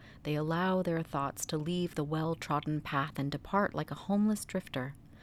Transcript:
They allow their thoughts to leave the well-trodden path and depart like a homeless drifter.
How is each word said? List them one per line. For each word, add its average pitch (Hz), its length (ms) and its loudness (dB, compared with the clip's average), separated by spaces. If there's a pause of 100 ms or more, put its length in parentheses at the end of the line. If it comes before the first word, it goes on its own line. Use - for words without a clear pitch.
(240)
They 151 100 0
allow 175 480 2
their 165 200 2
thoughts - 440 -2
to 160 100 -2
leave 175 380 0
the 151 100 0
well-trodden 151 760 0
path 147 360 0
and 139 120 0
depart - 440 2
like 151 160 -2
a 147 40 -4
homeless 208 500 2
drifter. 139 500 -4 (280)